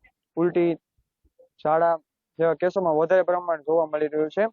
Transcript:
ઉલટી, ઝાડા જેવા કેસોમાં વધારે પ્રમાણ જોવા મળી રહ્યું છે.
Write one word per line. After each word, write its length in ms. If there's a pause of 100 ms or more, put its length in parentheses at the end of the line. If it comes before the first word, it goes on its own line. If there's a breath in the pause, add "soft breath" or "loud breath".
(380)
ઉલટી, 340 (880)
ઝાડા 360 (440)
જેવા 160
કેસોમાં 400
વધારે 280
પ્રમાણ 380
જોવા 260
મળી 200
રહ્યું 220
છે. 240